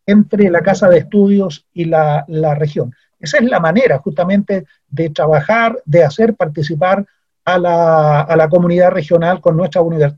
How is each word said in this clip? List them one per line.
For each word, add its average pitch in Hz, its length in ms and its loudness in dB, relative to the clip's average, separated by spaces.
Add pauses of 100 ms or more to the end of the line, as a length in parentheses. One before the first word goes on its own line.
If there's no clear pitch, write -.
entre 208 440 2
la 170 120 2
Casa 190 280 2
de 170 100 6
Estudios 196 760 0
y 170 120 -6
la, 151 420 0
la 156 280 -2
región. 147 380 -4 (260)
Esa 151 180 -4
es 233 80 2
la 208 160 0
manera 170 380 0
justamente 185 680 -4 (240)
de 160 200 -4
trabajar, 170 760 0
de 160 180 2
hacer 220 320 0
participar 170 720 -4 (400)
a 180 120 0
la, 160 640 2
a 160 160 -2
la 156 100 2
comunidad 175 440 2
regional 170 500 -2
con 160 160 0
nuestra 175 240 -2
universidad. 156 360 -2